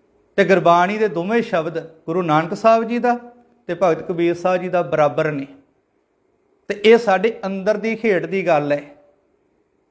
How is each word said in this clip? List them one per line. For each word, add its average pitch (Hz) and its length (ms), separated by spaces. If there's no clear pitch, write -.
ਤੇ 196 80
ਗੁਰਬਾਣੀ 175 540
ਦੇ 214 100
ਦੋਵੇਂ 185 340
ਸ਼ਬਦ 165 440
ਗੁਰੂ - 360
ਨਾਨਕ 160 320
ਸਾਹਿਬ 226 300
ਜੀ 226 140
ਦਾ 240 200
ਤੇ 180 80
ਭਗਤ 165 280
ਕਬੀਰ 170 320
ਸਾਹਿਬ 180 280
ਜੀ 185 60
ਦਾ 175 140
ਬਰਾਬਰ 151 500
ਨੇ। 139 140
ਤੇ 196 160
ਇਹ 226 140
ਸਾਡੇ 220 480
ਅੰਦਰ 196 300
ਦੀ 220 200
ਖੇਡ 185 300
ਦੀ 180 200
ਗੱਲ 147 260
ਹੈ। 143 120